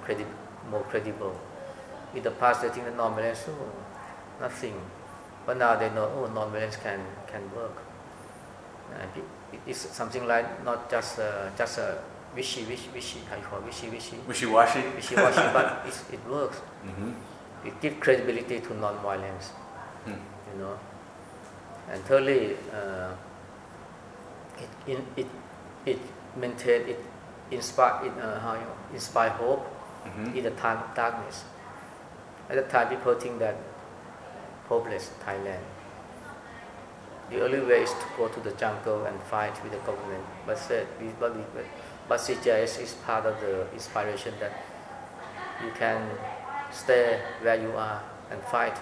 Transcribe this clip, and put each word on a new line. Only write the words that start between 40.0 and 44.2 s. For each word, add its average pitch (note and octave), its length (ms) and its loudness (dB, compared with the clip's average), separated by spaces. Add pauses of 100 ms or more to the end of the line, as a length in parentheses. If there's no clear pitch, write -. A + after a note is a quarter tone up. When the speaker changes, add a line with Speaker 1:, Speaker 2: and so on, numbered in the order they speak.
Speaker 1:
But A2 140 -2
said, A2 260 0 (160)
we, A2+ 60 -4 (120)
but A#2 160 2
we, G#2+ 60 -6 (680)
but A#2+ 140 4
C B2 220 0
G A#2+ 80 8
I A2 100 8
S A2+ 160 2
is - 160 -6
part A2 320 2
of G#2+ 160 2
the F#2+ 320 2
inspiration G#2 680 -2